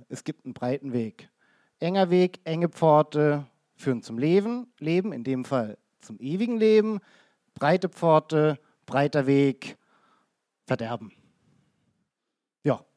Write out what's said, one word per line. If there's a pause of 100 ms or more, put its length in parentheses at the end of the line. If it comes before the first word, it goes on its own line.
es
gibt
einen
breiten
Weg. (500)
Enger
Weg,
enge
Pforte (300)
führen
zum
Leben,
Leben,
in
dem
Fall (220)
zum
ewigen
Leben, (520)
breite
Pforte, (260)
breiter
Weg, (880)
Verderben. (1500)
Ja. (120)